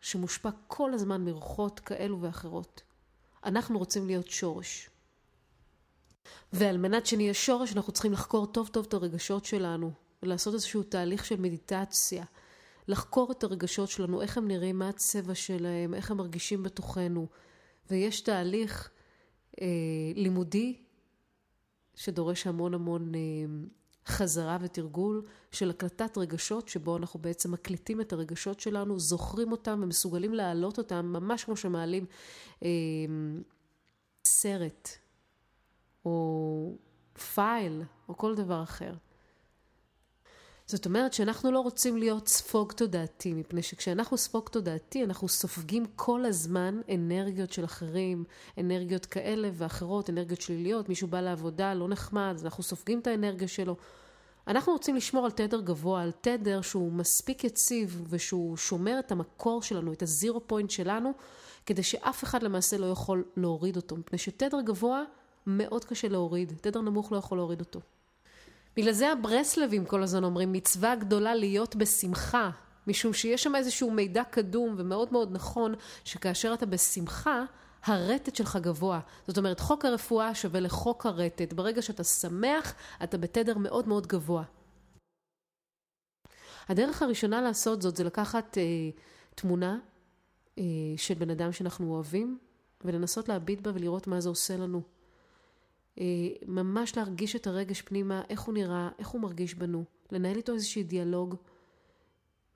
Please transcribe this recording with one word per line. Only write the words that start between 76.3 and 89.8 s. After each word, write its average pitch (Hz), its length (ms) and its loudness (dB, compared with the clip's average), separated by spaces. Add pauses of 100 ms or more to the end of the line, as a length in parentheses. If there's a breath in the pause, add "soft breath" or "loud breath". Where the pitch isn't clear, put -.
אתה 233 120 -2
בשמחה, 196 800 0 (400 loud breath)
הרטט 214 520 2
שלך 214 200 0
גבוה. 175 440 0 (260 loud breath)
זאת 190 120 0
אומרת, 190 220 2
חוק 294 240 2
הרפואה 226 500 2
שווה 185 260 0
לחוק 208 460 0
הרטט. 170 460 0
ברגע 214 300 0
שאתה 202 220 -4
שמח, 220 680 2 (280 loud breath)
אתה 170 160 -2
בתדר 214 400 0
מאוד 214 300 0
מאוד 208 180 2
גבוה. 165 360 0 (2250 loud breath)
הדרך 240 340 4
הראשונה 226 380 2
לעשות 220 420 2
זאת 180 140 2
זה 180 80 2
לקחת, 208 540 -2
אה, 185 40 4 (720 loud breath)
תמונה, 180 440 2 (800)